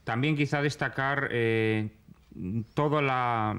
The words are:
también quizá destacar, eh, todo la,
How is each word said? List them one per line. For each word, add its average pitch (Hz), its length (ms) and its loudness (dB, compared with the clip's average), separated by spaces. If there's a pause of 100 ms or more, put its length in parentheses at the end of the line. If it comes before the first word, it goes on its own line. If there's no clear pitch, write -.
también 135 320 0
quizá 143 260 0
destacar, 139 720 -2
eh, 110 580 2 (840)
todo 147 280 2
la, 120 580 0